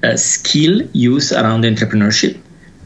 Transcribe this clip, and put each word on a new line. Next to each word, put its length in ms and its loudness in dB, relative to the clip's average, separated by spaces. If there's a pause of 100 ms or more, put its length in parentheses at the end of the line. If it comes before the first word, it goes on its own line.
uh, 120 0
skill 680 0 (100)
youth 380 0
around 320 0
entrepreneurship 760 0 (460)